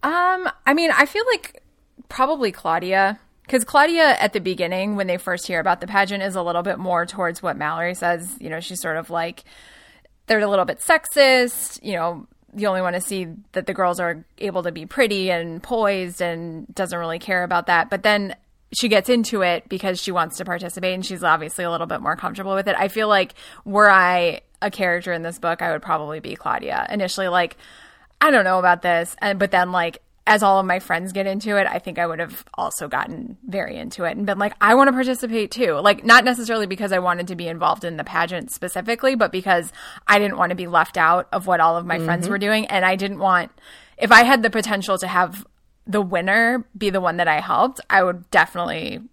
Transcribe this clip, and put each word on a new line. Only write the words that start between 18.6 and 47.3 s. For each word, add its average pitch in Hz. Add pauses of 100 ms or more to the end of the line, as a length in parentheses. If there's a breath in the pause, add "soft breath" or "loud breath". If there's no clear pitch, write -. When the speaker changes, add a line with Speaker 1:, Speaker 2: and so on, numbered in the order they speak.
Speaker 1:
she 254
gets 202
into 226
it 175
because 185
she 196
wants 170
to 180
participate, 180
and 185
she's 180
obviously 160
a 170
little 165
bit -
more 156
comfortable 190
with 196
it. 196
I 196
feel 214
like 196 (320 loud breath)
were 208
I 180 (200)
a 202
character 175
in 165
this 170
book, 170
I 170
would 156
probably 156
be -
Claudia. -
Initially, 190
like, 175 (600 loud breath)
"I 302
don't 226
know 185
about 175
this," 175
and, 202
but 196
then, 180
like, 175 (260)
as 214
all 196
of 190
my 185
friends 180
get 196
into 208
it, 190
I -
think 175
I 170
would 160
have - (120)
also -
gotten - (100)
very 196
into -
it 165
and 202
been 196
like, 202
"I 214
wanna 269
participate 247
too." 208
Like, 202
not 233
necessarily 233
because 190
I 185
wanted 180
to 185
be 170
involved 165
in 170
the 147
pageant 170
specifically, 233
but 208
because 180 (360 loud breath)
I 208
didn't 202
wanna 175
be 180
left 170
out 170
of 190
what 180
all 165
of 170
my 165
friends 170
Speaker 2:
Mm-hmm. 202
Speaker 1:
were -
doing. 214
And 185
I 185
didn't 196
want, 180 (460 loud breath)
if -
I 233
had 247
the 226
potential 208
to 185
have 180 (440)
the 208
winner 202 (120)
be 202
the 190
one 175
that 175
I 151